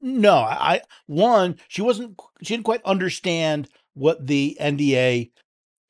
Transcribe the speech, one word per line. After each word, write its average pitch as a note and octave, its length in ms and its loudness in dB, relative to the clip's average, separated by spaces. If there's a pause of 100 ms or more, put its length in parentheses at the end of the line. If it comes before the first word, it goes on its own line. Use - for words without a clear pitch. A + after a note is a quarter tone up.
no, A#3+ 320 4
I," C#3+ 480 0 (240)
one, F#3 500 2 (120)
she - 120 -10
wasn't, A3 400 -2 (220)
she E3+ 100 -6
didn't A#3 140 -6
quite A3+ 180 -2
understand E3 840 -2 (240)
what C#3+ 320 -2
the C#3+ 340 0
N D3 160 -2
D C#3 220 2
A B2 320 0 (600)